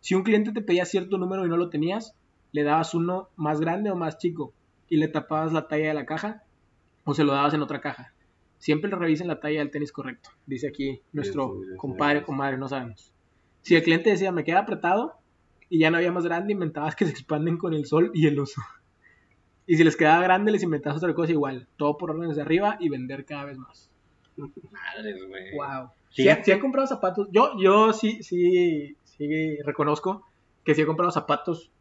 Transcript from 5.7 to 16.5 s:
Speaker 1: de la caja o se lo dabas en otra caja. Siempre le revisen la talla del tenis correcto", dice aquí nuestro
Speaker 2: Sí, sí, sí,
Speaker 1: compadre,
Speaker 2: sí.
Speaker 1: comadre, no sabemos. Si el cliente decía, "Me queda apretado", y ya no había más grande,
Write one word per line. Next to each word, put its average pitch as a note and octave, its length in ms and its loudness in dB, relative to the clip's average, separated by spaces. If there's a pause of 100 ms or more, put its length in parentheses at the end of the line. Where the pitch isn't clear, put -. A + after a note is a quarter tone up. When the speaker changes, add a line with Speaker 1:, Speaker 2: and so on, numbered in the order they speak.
Speaker 1:
de D#3 40 -2
la C#3+ 120 -6
caja G#3 380 -8 (600)
o D3 100 -2
se D3+ 100 2
lo C#3+ 100 4
dabas C#3+ 200 2
en D3+ 80 0
otra C#3+ 200 -6
caja. C3 320 -12 (440)
Siempre D#3 320 0
le F#3+ 80 -4
revisen E3+ 300 0
la D#3+ 120 -4
talla D3+ 200 -2
del C#3+ 120 -4
tenis D3 200 -6
correcto", B2+ 380 -12 (160)
dice C3+ 220 -6
aquí C3+ 340 -6 (120)
nuestro C#3 420 -4
Speaker 2:
Sí, F#2+ 100 -10
sí, F#2 60 -14
sí, F#2 60 -14
Speaker 1:
compadre, D3 420 0
Speaker 2:
sí. D3 60 -14
Speaker 1:
comadre, C#3 320 -4
no C3+ 100 -6
sabemos. B2+ 460 -10 (480)
Si - 140 4
el E3 80 6
cliente E3 260 4
decía, F#3+ 240 2
"Me E3 100 -2
queda E3 160 2
apretado", G#3 560 0 (540)
y E3+ 100 2
ya D#3+ 120 6
no E3+ 60 2
había F3 140 2
más F3 140 -2
grande, F3 280 -2